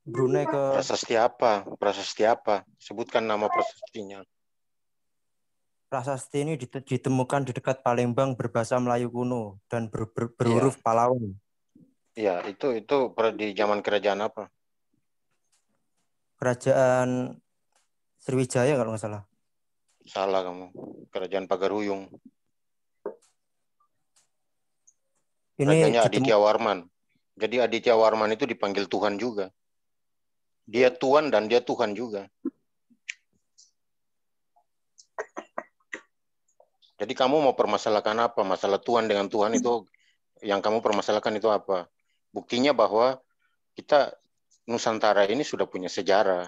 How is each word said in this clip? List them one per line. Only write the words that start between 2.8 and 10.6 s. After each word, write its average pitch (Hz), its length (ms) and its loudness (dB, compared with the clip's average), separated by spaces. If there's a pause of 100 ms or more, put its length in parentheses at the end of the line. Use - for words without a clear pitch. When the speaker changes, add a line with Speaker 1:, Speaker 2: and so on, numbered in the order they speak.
Speaker 2:
nama 107 240 -2
prasastinya. - 760 -6 (1600)
Speaker 1:
Prasasti 135 560 -6
ini 156 120 -2
dite-, 127 280 -10
ditemukan 131 640 -2
di 123 80 -8
dekat - 280 -4
Palembang 123 520 0
berbahasa 117 440 -2
Melayu 123 320 0
kuno 120 560 -4
dan 117 200 -4
ber-, - 240 -8
ber-, 117 200 -4
Speaker 2:
Iya. - 40 -20
Speaker 1:
berhuruf 123 480 2